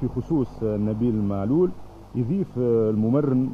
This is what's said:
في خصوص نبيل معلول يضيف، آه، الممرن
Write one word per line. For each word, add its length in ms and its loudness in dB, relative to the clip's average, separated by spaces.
في 160 -2
خصوص 320 0
نبيل 600 0
معلول 480 0
يضيف، 440 -2
آه، 320 2
الممرن 640 2